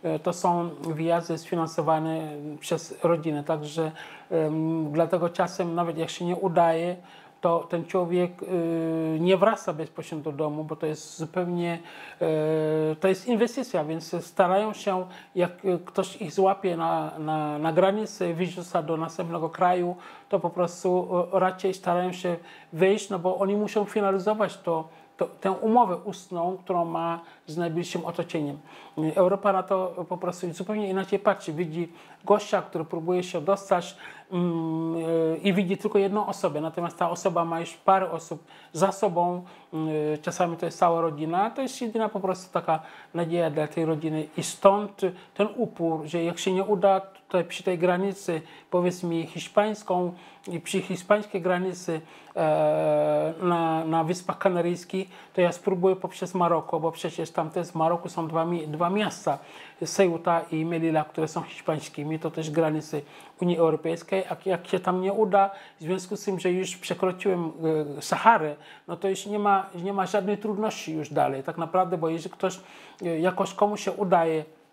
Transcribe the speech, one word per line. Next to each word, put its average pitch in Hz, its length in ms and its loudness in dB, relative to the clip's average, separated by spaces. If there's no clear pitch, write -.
e, 160 160 -2
to 175 140 -2
są 175 360 0
wyjazdy 165 560 0
sfinansowane 160 920 0
przez - 440 -6
rodzinę, 156 400 0
także, 156 480 -2
em, 160 600 0
dlatego 165 380 2
czasem 170 460 -2
nawet 170 220 -2
jak 160 120 -2
się - 160 -8
nie 175 100 0
udaje, 170 600 2
to 170 180 4
ten 165 260 -4
człowiek, 180 580 0
y, 165 760 0
nie 180 180 6
wraca 202 360 2
bezpośrednio 151 580 -8
do 139 60 -8
domu, 151 260 -2
bo 151 120 -8
to 160 100 -6
jest 151 320 -6
zupełnie, 175 640 -2
e, 156 760 2
to 175 120 0
jest 185 200 2
inwestycja, 233 560 0
więc 160 420 -4
starają 196 480 2
się, 185 320 -2
jak, 180 300 0
y, 180 200 2
ktoś - 360 -4
ich 156 100 -6
złapie 190 460 2
na, 165 420 0
na, 151 380 -2
na 156 160 0
granicy, 190 600 2
wyrzuca 175 500 -2
do 160 140 -2
następnego 165 520 -4
kraju, 180 460 2
to 196 100 2
po 175 100 -2
prostu, 180 600 0
e, 190 60 6
raczej 185 340 2
starają 180 400 0
się 175 220 -2
wyjść, 190 360 2
no 190 100 -2
bo 185 180 0
oni 196 180 2
muszą 208 300 0
finalizować 202 720 0
to, 160 300 -2
to, 175 80 2
tę - 260 -2
umowę 220 460 4
ustną, 180 600 -4
którą 175 280 0
ma 165 340 -2
z 156 100 -6
najbliższym 170 480 -2
otoczeniem. 165 520 -4
Europa 196 380 4
na 185 100 2
to 185 460 -2
po 180 80 -4
prostu 175 360 -4
zupełnie 208 360 -4
inaczej 190 300 0
patrzy. 196 340 0
Widzi 165 380 -4
gościa, 202 360 4
który 160 240 -4
próbuje 175 380 -2
się 175 180 -4
dostać, 180 560 0
mm, 165 640 0
e, 165 420 2
i 185 160 2
widzi 185 240 2
tylko 220 220 0
jedną 196 280 0
osobę, 160 340 -2
natomiast 160 360 -4
ta 175 120 2
osoba 175 360 0
ma 165 140 -4
już - 140 -8
parę 190 380 4
osób 160 320 -8
za 190 180 4
sobą, 180 520 2
mm, 156 160 -2
e, 151 40 -2
czasami 170 400 0
to 175 80 -4
jest 165 120 -6
cała 170 240 4
rodzina, 165 480 0
to 254 120 -8
jest 254 200 -6
jedyna 220 280 -2
po 208 100 -4
prostu 185 340 -4
taka 170 260 2
nadzieja 165 360 0
dla 151 180 0
tej 160 180 -2
rodziny 156 420 -2
i 170 60 -4
stąd 202 580 2
ten 208 220 2
upór, 165 500 -2
że 170 180 -2
jak 170 160 -4
się 190 140 0
nie 190 100 0
uda 196 360 4
tutaj - 460 -2
przy - 180 -12
tej 185 140 0
granicy, 180 640 0
powiedzmy 180 540 0
hiszpańską, 180 880 -2
i 175 120 -6
przy 185 220 -2
hiszpańskiej 202 600 0
granicy, 180 600 -2
e, 156 1080 2
na, 165 440 2
na 160 180 2
Wyspach 175 340 -4
Kanaryjskich, 175 720 0
to 185 80 2
ja 175 100 6
spróbuję 190 440 2
poprzez 185 380 -8
Maroko, 170 460 2
bo 160 120 0
przecież 165 400 -6
tam 156 180 -2
też 170 180 -4
w - 80 -12
Maroku 165 340 2
są 165 180 -4
dwa 165 180 0
mi-, 170 220 -2
dwa 156 220 0
miasta, 185 480 0
Ceuta 170 560 4
i 160 140 0
Melilla, 160 380 2
które 156 240 -4
są 165 140 -4
hiszpańskimi, 156 800 -6
to 160 120 -4
też 156 200 -6
granice 156 500 0
Unii 175 160 2
Europejskiej. 165 720 0
A 165 60 -4
jak 180 220 -2
się 185 120 0
tam 180 220 0
nie 190 120 0
uda, 196 360 4
w - 40 -12
związku 185 320 -4
z - 80 -10
tym, 190 160 -2
że 180 120 0
już 185 260 -2
przekroczyłem, 180 720 0
e, - 40 -12
Saharę, 160 540 2
no 170 100 -8
to 190 120 -2
już 190 160 -4
nie 208 140 -4
ma, 196 300 2
nie 196 100 -4
ma 196 120 0
żadnej 196 320 0
trudności 202 560 -4
już 151 200 -6
dalej, 135 300 0
tak - 140 -8
naprawdę, 175 400 0
bo 160 120 0
jeżeli 165 240 -6
ktoś, 180 260 -4
e, 170 180 -2
jakoś 185 340 0
komuś 208 300 2
się 190 80 -2
udaje 165 540 2